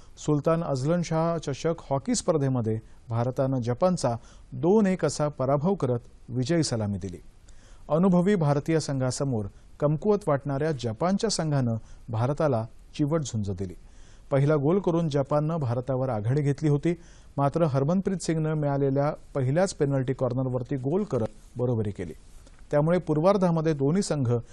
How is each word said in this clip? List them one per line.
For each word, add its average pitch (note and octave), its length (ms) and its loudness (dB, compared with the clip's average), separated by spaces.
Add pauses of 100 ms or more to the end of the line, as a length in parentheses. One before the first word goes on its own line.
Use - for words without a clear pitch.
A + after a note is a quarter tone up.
(180)
सुलतान D#3+ 460 2
अझलन D3 380 0
शाह E3 360 0
चषक D#3 360 -2 (160)
हॉकी C#3+ 260 -2
स्पर्धेमध्ये B2+ 640 0 (300)
भारतानं C3 500 0
जपानचा B2 560 0 (360)
दोन F#3 360 4
एक F#3 180 0
असा D3 220 -2
पराभव C#3+ 480 0
करत B2 240 -2 (300)
विजयी B2+ 340 0
सलामी G#2 340 -2
दिली. F2 200 -8 (720)
अनुभवी F3+ 460 4
भारतीय D3+ 440 2
संघासमोर C3 680 -2 (340)
कमकुवत D#3 380 2 (100)
वाटणाऱ्या C#3+ 440 0
जपानच्या D#3+ 580 -2
संघानं C#3 460 0 (340)
भारताला B2 560 0 (320)
चिवट D3+ 240 0
झुंज G#2+ 300 -4
दिली. F#2 220 -6 (580)
पहिला C#3+ 240 4
गोल D#3 240 2
करून E3+ 300 0
जपाननं D3+ 480 0
भारतावर B2+ 520 -2
आघाडी A#2+ 320 0
घेतली C#3+ 280 0
होती, D#3 260 2 (420)
मात्र C#3+ 260 2
हरमनप्रीत E3 540 2
सिंगनं D#3+ 360 -2
मिळालेल्या C#3 600 0 (200)
पहिल्याच D3 400 2
पेनल्टी C#3 400 0
कॉर्नरवरती B2+ 600 -2
गोल C#3+ 280 -2
करत A2+ 240 -2 (300)
बरोबरी A2+ 340 0
केली. F2 220 -8 (580)
त्यामुळे D#3 260 4
पूर्वार्धामध्ये E3 760 2
दोन्ही D3 280 2
संघ C#3 320 0 (200)